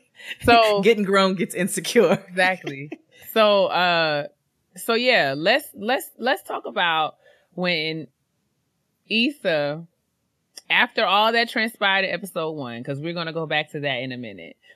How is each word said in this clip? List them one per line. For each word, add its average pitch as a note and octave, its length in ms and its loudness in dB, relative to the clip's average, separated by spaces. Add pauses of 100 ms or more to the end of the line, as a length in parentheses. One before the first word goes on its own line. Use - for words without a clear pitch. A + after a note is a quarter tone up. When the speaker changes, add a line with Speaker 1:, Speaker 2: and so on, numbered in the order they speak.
Speaker 1:
<laughs> - 40 -20 (340)
Speaker 2:
So A3 380 6
Speaker 1:
Getting G#3 240 4
grown F#3+ 300 2
gets G3 200 -4
insecure. F#3+ 720 2
Speaker 2:
Exactly. F3 600 -2 (420)
So, G#3 360 4
uh, E3 580 0 (500)
so - 200 -4
yeah, G#3 420 2
let's, A3 380 0
let's, A#3+ 420 -4
let's B3+ 260 -2
talk - 220 -10
about E3+ 500 -2 (380)
when D#3+ 540 -2 (1040)
Issa, E3+ 760 -2 (840)
after G#3+ 360 2
all G#3 260 4
that A#3 180 0
transpired G3+ 560 0
in - 60 -4
episode E3+ 400 -6
one, B2 320 -10
'cause C#3 160 -6
we're E3 140 -6
gonna E3 180 -6
go D#3+ 140 -6
back D3+ 260 -2
to D#3 100 -8
that C3+ 160 -2
in B2+ 140 -6
a B2 60 -10
minute. G2 400 -14 (180)